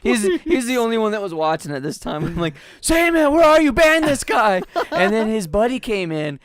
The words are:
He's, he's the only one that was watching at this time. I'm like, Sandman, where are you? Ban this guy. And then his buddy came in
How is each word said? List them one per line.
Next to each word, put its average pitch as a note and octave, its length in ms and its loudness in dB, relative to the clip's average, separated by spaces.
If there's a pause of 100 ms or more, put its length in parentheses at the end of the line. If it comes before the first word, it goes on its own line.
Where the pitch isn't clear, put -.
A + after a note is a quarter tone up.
He's, A#3 220 0 (180)
he's C4 240 -2
the B3+ 100 -4
only A3+ 220 0
one G#3+ 140 0
that G#3+ 100 -4
was G3 120 -8
watching D#3 380 -4
at C#3 100 -6
this D3+ 160 -8
time. - 260 -8
I'm E3 120 -6
like, E3 180 -4 (260)
Sandman, E4 520 2
where E4 120 4
are D#4 160 6
you? D4+ 120 2
Ban D#4+ 300 4
this D4+ 220 -2
guy. G#3+ 380 2 (300)
And G3 200 2
then A3 160 0
his A3 180 -2
buddy A3 340 -2
came F#3+ 320 -4
in D3+ 320 -6